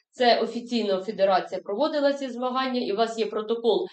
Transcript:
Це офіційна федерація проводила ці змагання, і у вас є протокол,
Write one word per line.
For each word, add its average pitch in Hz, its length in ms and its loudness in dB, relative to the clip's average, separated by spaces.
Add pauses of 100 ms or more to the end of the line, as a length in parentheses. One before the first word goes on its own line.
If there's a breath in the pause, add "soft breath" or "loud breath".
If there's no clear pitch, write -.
(100)
Це 240 300 4
офіційна 220 600 -2
федерація 190 580 0
проводила 277 520 0
ці 277 160 -6
змагання, 247 520 -2
і 202 120 -2
у 196 40 -2
вас 220 220 0
є 214 80 0
протокол, 226 680 0